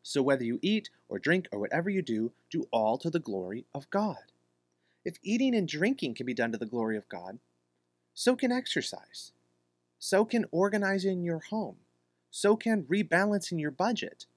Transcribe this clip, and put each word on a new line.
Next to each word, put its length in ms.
"So 200
whether 200
you 200
eat 280
or 100
drink 340
or 80
whatever 280
you 140
do, 300
do 220
all 260
to 120
the 100
glory 440
of 160
God." 420
If 180
eating 320
and 140
drinking 460
can 120
be 80
done 160
to 80
the 80
glory 300
of 120
God, 300
so 220
can 160
exercise. 840
So 240
can 260
organizing 720
your 180
home. 360
So 260
can 280
rebalancing 760
your 100
budget. 560